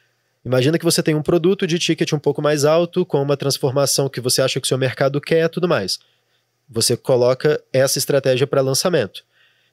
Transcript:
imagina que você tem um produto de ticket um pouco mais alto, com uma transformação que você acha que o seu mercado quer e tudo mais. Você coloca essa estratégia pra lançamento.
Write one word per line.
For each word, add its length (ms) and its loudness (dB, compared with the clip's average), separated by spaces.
imagina 320 2
que 80 -2
você 160 0
tem 140 0
um 80 -2
produto 420 0
de 140 -2
ticket 340 -2
um 60 0
pouco 240 -2
mais 200 0
alto, 420 2
com 140 -2
uma 180 0
transformação 680 0
que 140 -8
você 180 -2
acha 200 0
que 60 -8
o 20 -4
seu 100 0
mercado 420 0
quer 260 0
e 40 0
tudo 180 -4
mais. 300 -2
Você 260 -2
coloca 640 2
essa 260 2
estratégia 480 0
pra 160 0
lançamento. 640 0